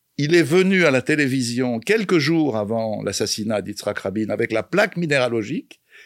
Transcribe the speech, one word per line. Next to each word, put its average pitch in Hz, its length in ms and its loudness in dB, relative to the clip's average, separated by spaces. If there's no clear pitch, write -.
Il 151 180 2
est 170 80 6
venu 185 400 4
à 151 80 4
la 131 100 4
télévision 127 800 0
quelques 190 380 0
jours 147 400 2
avant 107 440 -2
l'assassinat 104 600 -2
d'Yitzhak 101 380 -6
Rabin 104 280 -4
avec 107 240 -2
la 110 120 0
plaque 196 340 -2
minéralogique 131 840 -2